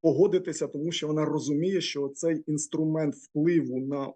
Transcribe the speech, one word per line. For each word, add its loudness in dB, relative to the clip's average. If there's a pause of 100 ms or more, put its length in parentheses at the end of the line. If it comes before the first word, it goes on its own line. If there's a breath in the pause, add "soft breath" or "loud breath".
погодитися, 2
тому -6
що -4
вона 0
розуміє, 0
що -4
цей -2
інструмент 0
впливу 0
на -4